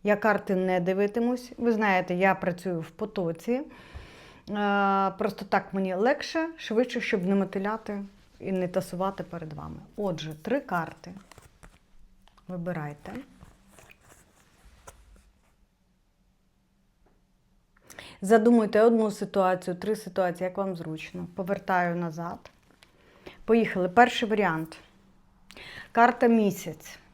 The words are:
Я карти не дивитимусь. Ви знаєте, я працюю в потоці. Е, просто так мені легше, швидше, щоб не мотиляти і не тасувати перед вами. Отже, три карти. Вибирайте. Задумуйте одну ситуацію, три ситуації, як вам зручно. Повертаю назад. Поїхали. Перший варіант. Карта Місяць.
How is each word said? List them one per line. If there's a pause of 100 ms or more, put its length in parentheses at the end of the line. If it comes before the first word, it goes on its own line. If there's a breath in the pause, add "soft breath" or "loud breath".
Я
карти
не
дивитимусь.
Ви
знаєте,
я
працюю
в
потоці. (880 loud breath)
Е,
просто
так
мені
легше, (100)
швидше,
щоб
не
мотиляти (400)
і
не
тасувати
перед
вами. (220)
Отже,
три
карти. (1400)
Вибирайте. (4000 loud breath)
Задумуйте
одну
ситуацію,
три
ситуації,
як
вам
зручно.
Повертаю
назад. (960 loud breath)
Поїхали.
Перший
варіант. (1120 loud breath)
Карта
Місяць. (140)